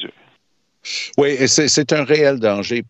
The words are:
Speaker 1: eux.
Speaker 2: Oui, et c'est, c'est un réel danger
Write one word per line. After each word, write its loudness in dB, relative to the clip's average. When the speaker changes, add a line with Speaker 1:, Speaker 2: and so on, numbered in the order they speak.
Speaker 1:
eux. -14
Speaker 2:
Oui, 2
et 0
c'est, 2
c'est 0
un 0
réel 2
danger -2